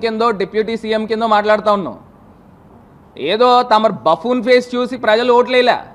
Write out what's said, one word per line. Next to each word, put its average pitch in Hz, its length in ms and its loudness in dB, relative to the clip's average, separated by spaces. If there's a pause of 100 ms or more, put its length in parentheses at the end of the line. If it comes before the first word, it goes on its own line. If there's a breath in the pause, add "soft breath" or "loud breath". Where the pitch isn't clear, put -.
కిందో, 226 280 -2
డిప్యూటీ 208 460 -4
సీఎం 220 340 -4
కిందో 226 160 -2
మాట్లాడుతా 214 520 2
ఉన్నావు. 123 200 -8 (1300)
ఏదో 247 180 2 (220)
తమరు 214 220 2 (120)
బఫూన్ 233 400 0
ఫేస్ 247 280 4
చూసి 247 300 -4
ప్రజలు 233 280 2
ఓట్లేయలే. 247 460 2 (160)